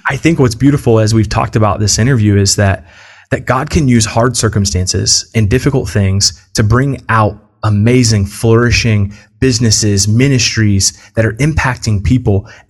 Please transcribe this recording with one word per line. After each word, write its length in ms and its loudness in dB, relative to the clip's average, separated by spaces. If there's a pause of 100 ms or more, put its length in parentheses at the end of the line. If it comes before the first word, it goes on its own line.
I 80 -4
think 200 0
what's 160 2
beautiful, 460 2
as 120 2
we've 160 2
talked 280 -2
about 240 0
this 180 0
interview, 400 2
is 200 0
that, 280 0 (460)
that 160 -6
God 240 -2
can 160 0
use 180 2
hard 320 -2
circumstances 960 -2
and 160 0
difficult 400 -2
things 640 -2
to 100 0
bring 460 0
out 380 -2 (160)
amazing, 640 2
flourishing 880 0 (260)
businesses, 680 0
ministries 1040 0
that 120 0
are 80 -2
impacting 720 -2
people. 460 0 (200)